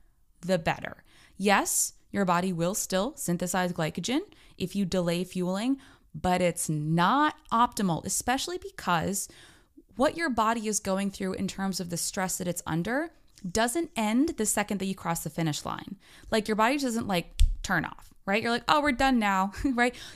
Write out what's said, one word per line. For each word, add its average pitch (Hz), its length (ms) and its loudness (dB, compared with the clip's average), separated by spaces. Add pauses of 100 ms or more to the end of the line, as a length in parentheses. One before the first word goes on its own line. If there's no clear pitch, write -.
(420)
the 175 180 2
better. - 440 -6 (320)
Yes, 202 580 2 (180)
your 202 140 2
body 180 280 2
will 170 220 0
still 202 400 -2
synthesize 175 580 -2
glycogen 180 480 -2 (340)
if 185 200 -6
you 202 100 0
delay 175 380 0
fueling, 190 540 -2 (360)
but 180 280 2
it's 170 280 0
not 170 640 2 (160)
optimal, 226 540 2
especially 269 540 -2
because 180 680 -2 (680)
what 269 220 2
your 330 120 -2
body 220 380 0
is 208 120 0
going 196 300 -2
through 190 240 -4
in 190 140 -2
terms 190 320 -4
of 175 100 -6
the 170 80 -4
stress 185 400 -4
that 180 100 -6
it's 170 200 -4
under 220 440 -2 (380)
doesn't 240 460 0
end 226 420 2
the 220 80 -2
second 208 340 0
that 190 60 -4
you 190 100 -2
cross 170 280 -4
the 160 60 -6
finish 160 360 -2
line. - 300 -8 (340)
Like, 220 180 0
your 220 80 0
body 233 220 2
doesn't, 240 300 -2
like, 180 340 2 (220)
turn 175 220 0
off, - 260 -14 (140)
right? 202 160 0
You're 233 100 0
like, 233 160 -2
"Oh, 294 140 6
we're 285 100 4
done 262 280 4
now," 196 320 2 (120)
<laughs> 277 100 2
right? 247 220 2 (200)